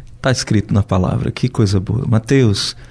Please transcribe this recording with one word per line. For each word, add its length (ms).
Tá 100
escrito 420
na 100
palavra. 500
Que 160
coisa 320
boa. 260
Mateus, 720